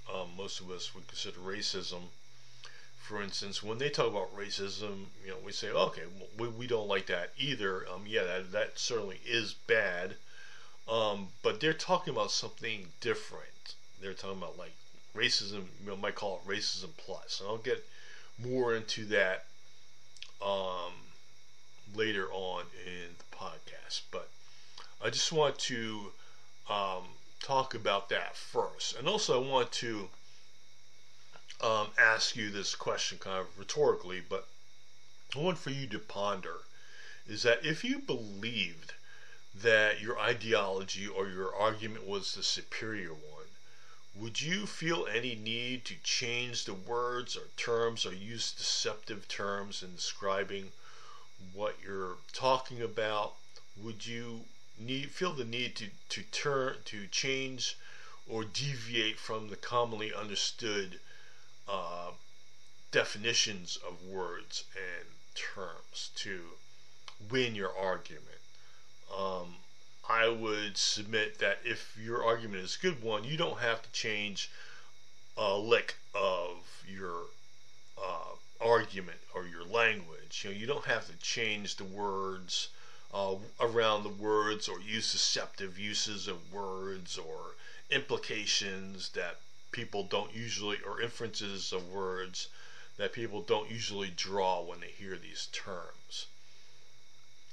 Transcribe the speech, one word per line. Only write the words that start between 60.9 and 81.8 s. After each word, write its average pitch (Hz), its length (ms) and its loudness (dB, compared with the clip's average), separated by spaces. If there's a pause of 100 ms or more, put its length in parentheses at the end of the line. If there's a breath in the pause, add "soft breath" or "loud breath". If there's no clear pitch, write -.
uh, 87 420 -2 (800)
definitions 110 960 4
of 90 180 -6
words 92 600 -4 (100)
and 90 320 -4 (300)
terms - 800 -4
to 98 240 -2 (880 loud breath)
win 123 240 4
your 95 220 0
argument? 90 500 0 (880 loud breath)
Um, 92 400 0 (520)
I 113 200 8
would 107 480 2
submit 107 640 2
that 101 260 4
if 113 360 -2
your 117 240 0
argument 113 400 4
is 92 120 -2
a - 60 -4
good 165 200 2
one, 107 200 2
you 143 140 -2
don't 156 220 2
have 113 240 2
to - 100 -6
change 104 580 0 (840 loud breath)
a 101 200 6
lick 107 380 6 (200)
of 90 420 4 (320)
your, 90 380 -4 (680)
uh, 90 380 -2 (260)
argument 98 580 6 (160)
or 90 120 -2
your 85 180 -6
language. 98 800 2
You 104 80 -4
know, 101 60 -2
you 107 100 -4
don't 143 200 -2
have 110 200 2
to 87 120 -8
change 104 580 0
the 104 80 -4